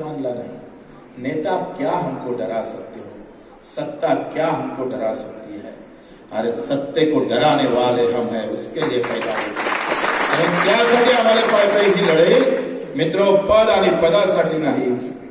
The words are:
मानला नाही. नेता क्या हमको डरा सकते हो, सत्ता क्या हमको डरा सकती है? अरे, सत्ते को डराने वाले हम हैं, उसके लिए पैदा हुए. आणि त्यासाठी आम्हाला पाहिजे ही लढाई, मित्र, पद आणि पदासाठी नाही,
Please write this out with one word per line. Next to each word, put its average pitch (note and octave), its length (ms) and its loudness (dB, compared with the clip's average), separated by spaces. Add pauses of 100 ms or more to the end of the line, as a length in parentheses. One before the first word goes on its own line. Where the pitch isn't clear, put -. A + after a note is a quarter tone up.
मानला C#3 260 -6
नाही. - 200 -8 (680)
नेता D3+ 600 -4
क्या - 140 -2
हमको B2+ 420 -4
डरा A2 300 -4
सकते - 360 -14
हो, - 180 -16 (580)
सत्ता D3+ 400 -2
क्या D#3 320 -2
हमको B2+ 420 -4
डरा A2+ 240 -4
सकती - 400 -12
है? - 200 -14 (580)
अरे, A2+ 200 -2
सत्ते - 540 -2
को C#3 140 2
डराने C#3+ 480 2
वाले A#2+ 460 2
हम A#2 140 -2
हैं, A2 240 -4
उसके - 380 -6
लिए B2 120 0
पैदा A#2 300 -4
हुए. A2 220 -4 (800)
आणि F3 360 2
त्यासाठी A#3 420 4
आम्हाला A3+ 300 4
पाहिजे G3+ 600 4
ही - 60 2
लढाई, E3+ 440 4 (440)
मित्र, F#3+ 400 2
पद A3 340 4
आणि F#3 200 4
पदासाठी E3 680 2
नाही, C3 600 -2 (140)